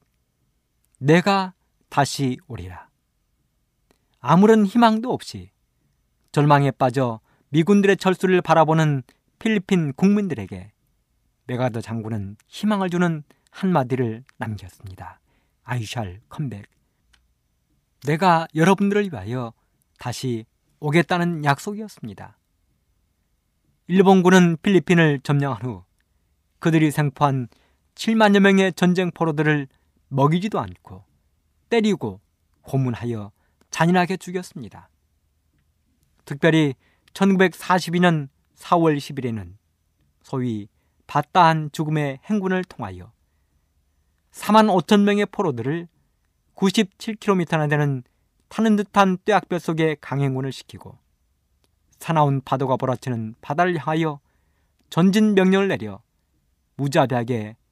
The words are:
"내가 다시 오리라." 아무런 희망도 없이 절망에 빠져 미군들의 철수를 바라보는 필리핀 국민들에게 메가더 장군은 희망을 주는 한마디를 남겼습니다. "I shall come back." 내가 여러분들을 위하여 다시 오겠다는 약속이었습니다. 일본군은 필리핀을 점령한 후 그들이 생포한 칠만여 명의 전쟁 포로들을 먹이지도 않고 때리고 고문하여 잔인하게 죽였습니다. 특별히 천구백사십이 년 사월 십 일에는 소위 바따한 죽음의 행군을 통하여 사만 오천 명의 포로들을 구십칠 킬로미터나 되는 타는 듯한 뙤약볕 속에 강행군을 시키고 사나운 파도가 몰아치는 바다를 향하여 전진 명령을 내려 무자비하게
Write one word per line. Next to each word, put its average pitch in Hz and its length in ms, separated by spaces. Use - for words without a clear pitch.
"내가 180 560
다시 139 580
오리라." 90 440
아무런 202 460
희망도 226 460
없이 92 380
절망에 143 380
빠져 123 500
미군들의 196 500
철수를 185 440
바라보는 156 600
필리핀 185 540
국민들에게 135 800
메가더 123 340
장군은 107 560
희망을 196 440
주는 170 320
한마디를 127 720
남겼습니다. 95 840
"I 120 200
shall 104 380
come 143 180
back." 104 200
내가 165 480
여러분들을 196 500
위하여 120 500
다시 120 460
오겠다는 170 640
약속이었습니다. 139 920
일본군은 180 760
필리핀을 170 580
점령한 139 420
후 110 220
그들이 156 320
생포한 139 580
칠만여 214 460
명의 190 320
전쟁 180 380
포로들을 151 580
먹이지도 170 500
않고 95 460
때리고 196 520
고문하여 117 680
잔인하게 180 460
죽였습니다. 180 720
특별히 151 500
천구백사십이 180 840
년 160 280
사월 160 460
십 139 180
일에는 107 380
소위 117 460
바따한 160 640
죽음의 151 520
행군을 185 400
통하여 95 480
사만 214 360
오천 202 360
명의 202 220
포로들을 160 600
구십칠 214 640
킬로미터나 170 520
되는 143 340
타는 220 280
듯한 196 480
뙤약볕 180 360
속에 160 400
강행군을 135 520
시키고 - 460
사나운 147 420
파도가 131 400
몰아치는 117 600
바다를 175 380
향하여 156 420
전진 202 440
명령을 190 340
내려 104 340
무자비하게 123 800